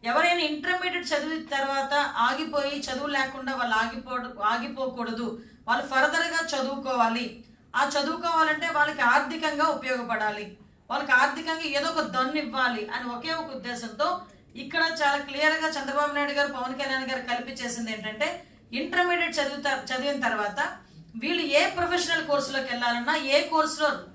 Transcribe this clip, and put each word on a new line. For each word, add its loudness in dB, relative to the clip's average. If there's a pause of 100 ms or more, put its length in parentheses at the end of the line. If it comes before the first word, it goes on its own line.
ఎవరైనా 4
ఇంటర్మీడియట్ -2
చదివిన -2
తర్వాత 0
ఆగిపోయి 0
చదువు -4
లేకుండా -2
వాళ్ళు 0
ఆగిపో-, -2
ఆగిపోకూడదు, -2 (260)
వాళ్ళు 0
ఫర్దర్ 4
గా -2
చదువుకోవాలి. 0 (300)
ఆ 4
చదువుకోవాలంటే 2
వాళ్ళకి 2
ఆర్థికంగా 4
ఉపయోగపడాలి, -2 (320)
వాళ్ళకి 0
ఆర్థికంగా 2
ఏదో 0
ఒక 0
దన్ను 0
ఇవ్వాలి 0
అని -6
ఒకే -6
ఒక -6
ఉద్దేశంతో -2 (340)
ఇక్కడ -2 (220)
చాలా 4
క్లియర్ 2
గా 0
చంద్రబాబు 0
నాయుడు 0
గారు 2
పవన్ -4
కళ్యాణ్ -2
గారు -2
కలిపి -4
చేసింది -4
ఏంటంటే -4 (280)
ఇంటర్మీడియట్ 2
చదువుతా-, 0
చదివిన -2
తర్వాత 0 (460)
వీళ్ళు 0
ఏ 4
ప్రొఫెషనల్ 0
కోర్సులోకి 0
వెళ్ళాలన్నా 0
ఏ 4
కోర్సులో 2 (240)